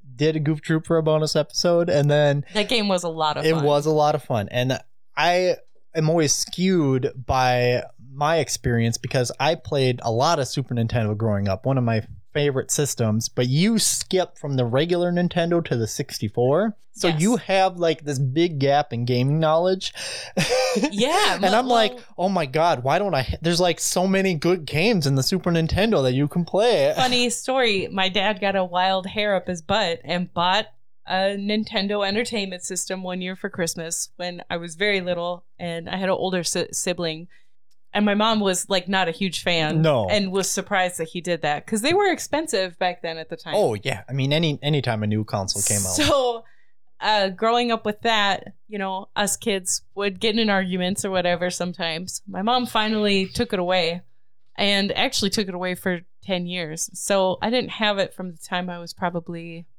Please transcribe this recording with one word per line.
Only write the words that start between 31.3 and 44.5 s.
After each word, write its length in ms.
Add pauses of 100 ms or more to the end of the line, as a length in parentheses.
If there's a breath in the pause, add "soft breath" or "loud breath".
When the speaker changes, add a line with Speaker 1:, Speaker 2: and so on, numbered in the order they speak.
Speaker 2:
Nintendo 680
Entertainment 560
System 400
one 180
year 140
for 160
Christmas 680
when 320
I 100
was 180
very 240
little, 440 (140)
and 300
I 80
had 120
an 60
older 300
si-, 280
sibling. 540 (640 soft breath)
And 120
my 100
mom 240
was, 320
like, 180
not 200
a 40
huge 300
fan 400
Speaker 1:
No. 260
Speaker 2:
and 220
was 180
surprised 500
that 100
he 120
did 220
that 240
'cause 160
they 120
were 180
expensive 640
back 240
then 160
at 100
the 80
time. 200
Speaker 1:
Oh, 260
yeah. 260
I 40
mean, 200
any, 300